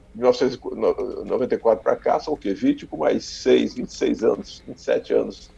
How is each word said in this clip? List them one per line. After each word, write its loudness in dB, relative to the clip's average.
mil 0
novecentos 4
e -2
noventa -2
e 0
quatro 2
pra 2
cá, 0
são -4
o -2
quê? -4
Vinte 0
com -12
mais 0
seis, 2
vinte -8
e -16
seis 0
anos, -2
vinte -14
e -20
sete -2
anos -2